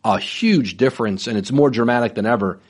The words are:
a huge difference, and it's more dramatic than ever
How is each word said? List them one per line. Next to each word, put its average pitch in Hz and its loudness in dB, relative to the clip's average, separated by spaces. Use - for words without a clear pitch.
a 113 2
huge 135 0
difference, 110 -2
and 110 -2
it's 101 -6
more 143 4
dramatic 120 0
than 104 -2
ever 104 -2